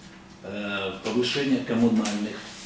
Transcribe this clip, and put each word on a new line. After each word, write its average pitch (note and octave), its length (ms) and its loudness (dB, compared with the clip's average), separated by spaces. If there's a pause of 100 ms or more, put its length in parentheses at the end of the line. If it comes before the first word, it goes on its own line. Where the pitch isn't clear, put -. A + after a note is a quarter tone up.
(440)
э, G2 480 -4 (120)
повышения B2 600 2
коммунальных. A2 720 2 (300)